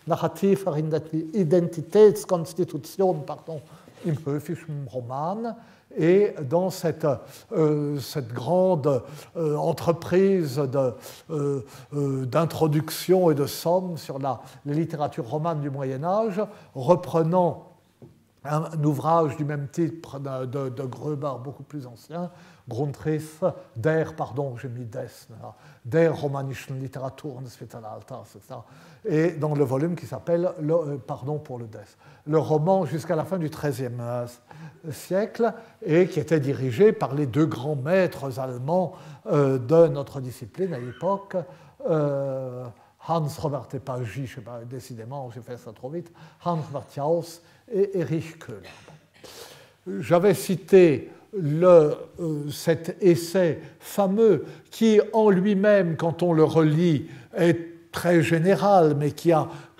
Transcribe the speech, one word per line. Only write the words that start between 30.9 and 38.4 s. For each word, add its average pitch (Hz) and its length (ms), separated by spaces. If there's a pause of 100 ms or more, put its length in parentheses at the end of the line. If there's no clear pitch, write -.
pardon 139 420
pour 123 200
le 117 60
des, 107 140 (460)
le 151 120
roman 156 480
jusqu'à 156 300
la 151 80
fin 185 140
du 156 120
treizième, 123 520
euh, 120 240 (640)
siècle, 214 640 (320)
et 175 220
qui 160 120
était 160 220
dirigé 131 500
par 139 240
les 147 100
deux 143 200
grands 135 320
maîtres 143 600
allemands, 135 560 (380)